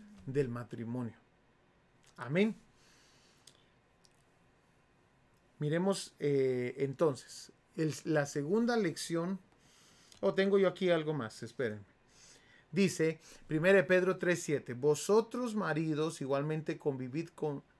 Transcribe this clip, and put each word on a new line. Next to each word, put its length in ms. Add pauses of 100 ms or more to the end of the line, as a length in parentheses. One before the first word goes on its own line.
(260)
del 240
matrimonio. 680 (1040)
Amén. 380 (3000)
Miremos, 600
eh, 580
entonces, 760 (240)
el, 260
la 220
segunda 500
lección. 640 (800)
Oh, 140
tengo 260
yo 80
aquí 220
algo 240
más, 280
espérenme. 440 (840)
Dice, 480 (280)
primera 320
de 40
Pedro 340
tres 260
siete, 300
"Vosotros, 840
maridos, 680
igualmente 560
convivid 580
con, 280 (160)